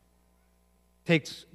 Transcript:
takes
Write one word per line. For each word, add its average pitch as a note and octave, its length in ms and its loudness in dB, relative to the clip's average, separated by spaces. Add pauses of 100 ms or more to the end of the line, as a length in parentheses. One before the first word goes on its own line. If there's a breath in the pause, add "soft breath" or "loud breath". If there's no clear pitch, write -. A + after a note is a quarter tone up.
(1040)
takes - 520 0